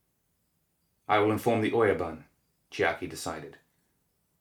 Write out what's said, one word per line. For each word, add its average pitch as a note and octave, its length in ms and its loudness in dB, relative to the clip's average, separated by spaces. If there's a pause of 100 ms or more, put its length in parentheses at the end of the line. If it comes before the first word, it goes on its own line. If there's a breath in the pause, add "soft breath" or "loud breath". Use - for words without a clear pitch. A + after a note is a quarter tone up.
(1080)
"I G#2 120 4
will G#2 120 4
inform A2 300 0
the G#2+ 100 0
Oyabun," F#2 520 2 (480)
Chiaki E2+ 380 -2
decided. D#2 480 -10 (840)